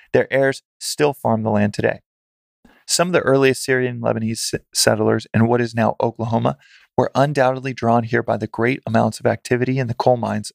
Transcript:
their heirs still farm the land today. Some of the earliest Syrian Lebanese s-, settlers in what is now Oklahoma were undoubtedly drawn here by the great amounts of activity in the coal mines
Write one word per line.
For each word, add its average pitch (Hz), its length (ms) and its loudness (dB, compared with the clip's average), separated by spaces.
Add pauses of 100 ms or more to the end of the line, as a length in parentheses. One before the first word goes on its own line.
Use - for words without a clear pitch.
(120)
their 123 180 2
heirs 135 320 0 (160)
still - 360 -2
farm 110 280 -2
the 110 80 -2
land 104 220 2
today. - 300 -2 (840)
Some 175 220 -2
of 180 60 -2
the 147 60 2
earliest 135 440 2
Syrian 127 360 -2
Lebanese 113 540 -4
s-, - 60 -8 (140)
settlers 110 580 2
in 113 160 4
what 120 140 4
is 113 120 -4
now 110 260 0
Oklahoma 117 580 -2 (380)
were 127 180 2
undoubtedly 131 600 0
drawn 117 300 2
here 117 180 0
by 110 160 -2
the 107 80 -4
great 120 400 -2
amounts 113 340 0
of 120 60 -4
activity 127 520 0
in 131 80 -2
the 117 60 -6
coal 127 240 2
mines 107 380 -6